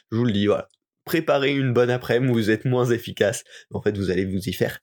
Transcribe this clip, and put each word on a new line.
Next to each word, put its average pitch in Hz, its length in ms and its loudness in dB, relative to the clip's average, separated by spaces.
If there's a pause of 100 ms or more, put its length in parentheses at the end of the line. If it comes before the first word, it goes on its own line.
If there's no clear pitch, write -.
(100)
Je 113 60 -4
vous 120 80 2
le 120 80 2
dis, 101 160 2
voilà. - 200 0 (360)
Préparez 143 480 0
une 135 200 0
bonne 123 180 4
après-midi 123 400 0
où 120 60 2
vous 107 140 2
êtes 110 140 0
moins 123 240 2
efficace. 107 540 -2 (300)
En 98 100 -8
fait, 104 160 -2
vous 92 140 -2
allez 92 120 0
vous 95 240 -4
y 92 40 -4
faire - 300 -4